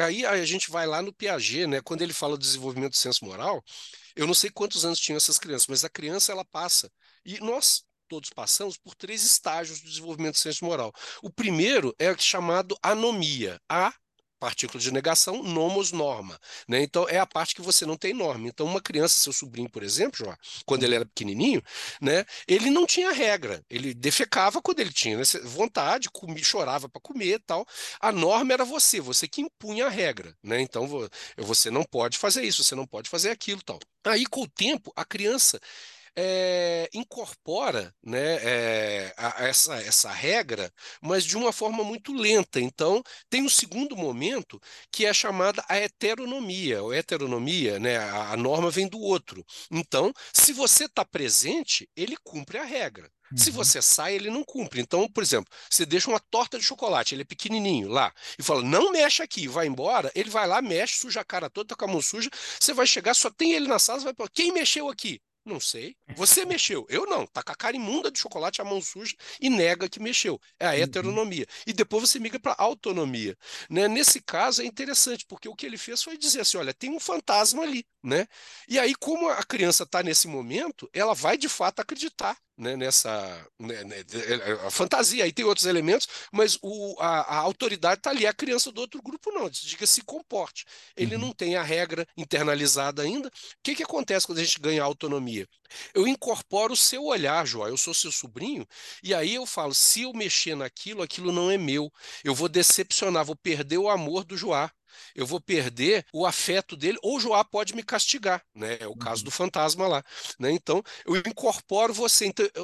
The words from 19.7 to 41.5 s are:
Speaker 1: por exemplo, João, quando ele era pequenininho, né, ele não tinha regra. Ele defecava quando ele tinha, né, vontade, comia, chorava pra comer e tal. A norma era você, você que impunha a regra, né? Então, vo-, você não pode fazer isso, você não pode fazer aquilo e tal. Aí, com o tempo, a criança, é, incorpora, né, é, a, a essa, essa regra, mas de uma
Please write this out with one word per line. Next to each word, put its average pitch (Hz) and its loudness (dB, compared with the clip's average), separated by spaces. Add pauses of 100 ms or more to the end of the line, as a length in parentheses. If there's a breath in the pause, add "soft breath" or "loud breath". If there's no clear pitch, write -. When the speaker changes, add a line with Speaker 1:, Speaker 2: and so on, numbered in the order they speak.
Speaker 1:
por - -10
exemplo, 175 -2
João, 101 -8 (300 loud breath)
quando 131 2
ele 120 4
era 117 0
pequenininho, 123 0 (380 loud breath)
né, 151 2 (200 loud breath)
ele 220 6
não 339 6
tinha 359 2
regra. 185 0
Ele 123 -4
defecava 190 2
quando 330 0
ele 185 0
tinha, 110 0
né, 120 -2 (220)
vontade, 170 0
comia, 160 -10
chorava 139 0
pra - -16
comer 214 -2
e - -4
tal. 175 -4 (320 loud breath)
A 214 2
norma 208 4
era 254 4
você, 254 2
você 127 0
que 208 -8
impunha 233 -4
a - 2
regra, 143 -4
né? 113 0
Então, 127 -2
vo-, 135 -6 (300 loud breath)
você 110 2
não 131 2
pode 120 0
fazer 208 2
isso, 190 2
você - 2
não 131 -6
pode - -12
fazer 180 0
aquilo 202 -6
e - -20
tal. 165 -10 (260)
Aí, 220 2
com - -4
o 185 -6
tempo, - -2
a 165 -4
criança, 208 2 (580 loud breath)
é, 180 0
incorpora, 190 -4
né, 143 -2
é, 110 0
a, 117 -4
a 127 4
essa, 139 4
essa - 2
regra, 135 -2 (300 loud breath)
mas 180 0
de 165 0
uma 233 0